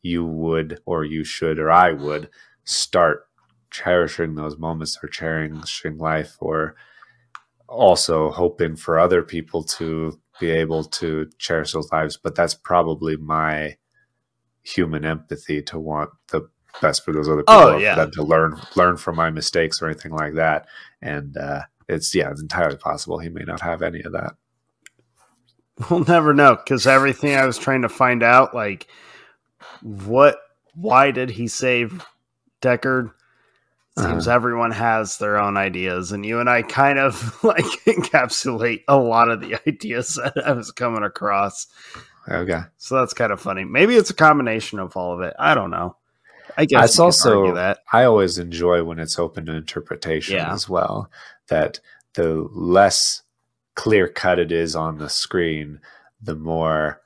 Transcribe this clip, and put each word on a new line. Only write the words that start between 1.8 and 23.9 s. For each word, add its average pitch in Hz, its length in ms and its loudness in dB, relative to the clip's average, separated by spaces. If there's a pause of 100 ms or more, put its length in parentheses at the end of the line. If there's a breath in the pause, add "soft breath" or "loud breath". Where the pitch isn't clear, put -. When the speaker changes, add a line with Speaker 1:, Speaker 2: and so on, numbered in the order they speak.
Speaker 1:
would 73 360 -6 (360 soft breath)
start - 640 0 (420)
cherishing 85 680 -2
those 76 220 -10
moments 80 440 -8
or 82 60 -14
cherishing 78 920 -8
life, 78 420 -6
or 78 360 -6 (920 soft breath)
also 85 640 2
hoping 85 440 -2
for 80 240 -2
other 87 240 4
people 80 400 -8
to 80 560 -6 (220)
be 85 80 -2
able 80 340 -2
to 78 540 -6
cherish 80 340 -4
those 80 220 -8
lives. 80 240 -2
But - 180 -8
that's - 200 0
probably 80 600 -2
my 78 640 -4 (840)
human 78 420 -4
empathy 80 580 -8
to - 160 -12
want 76 300 -6 (200)
the 156 200 -6 (320)
best - 240 0
for 80 80 -4
those 78 160 -2
other 76 140 0
people, 220 120 10
Speaker 2:
Oh, 107 200 10
Speaker 1:
or 80 40 0
Speaker 2:
yeah. 101 160 2
Speaker 1:
for 82 60 2
them 76 100 0
to 78 120 -6
learn, 80 360 2 (160)
learn 90 220 2
from 85 180 -8
my 82 140 0
mistakes 80 520 -4
or 82 60 -6
anything 78 240 -10
like 76 240 -6
that. 80 320 0 (340 loud breath)
And, 71 360 -10
uh, 71 240 -8 (260)
it's, 82 280 -6
yeah, 85 160 0
it's 73 100 -12
entirely 78 360 -2
possible 80 420 -8
he 82 100 -12
may 85 140 -14
not 85 180 -10
have 85 200 -6
any 85 200 -6